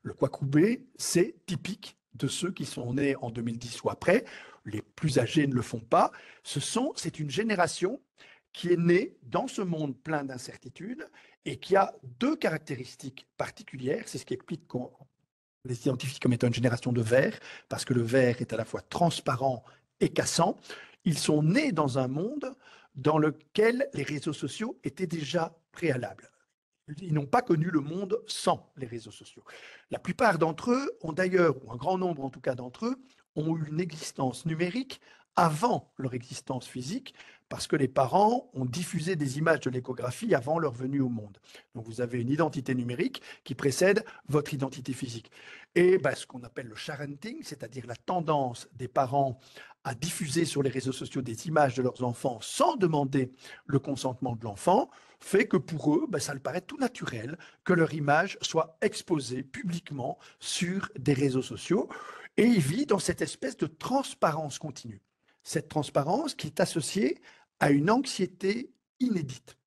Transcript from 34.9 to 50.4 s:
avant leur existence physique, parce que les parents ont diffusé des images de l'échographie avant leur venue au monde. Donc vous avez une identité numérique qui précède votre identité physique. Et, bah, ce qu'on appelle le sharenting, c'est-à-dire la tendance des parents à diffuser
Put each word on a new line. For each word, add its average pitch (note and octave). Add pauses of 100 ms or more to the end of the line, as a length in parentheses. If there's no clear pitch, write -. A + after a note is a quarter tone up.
avant E3+
leur C3
existence B2+
physique, D#3+ (340)
parce -
que E3
les C3+
parents F3
ont C3
diffusé E3
des C#3
images D#3
de C3+
l'échographie B2
avant C#3+
leur D3
venue C3
au C3
monde. G#2+ (360)
Donc A2+
vous A2+
avez A#2+
une A#2+
identité D3
numérique B2+ (220)
qui B2+
précède F#3+ (240)
votre D3
identité C3
physique. A#2 (440)
Et, F3+
bah, C#3
ce -
qu'on B2
appelle B2
le G#2+
sharenting, D3+
c'est-à-dire A#2+
la A#2+
tendance D3+
des B2
parents C3+ (460)
à B2
diffuser D#3+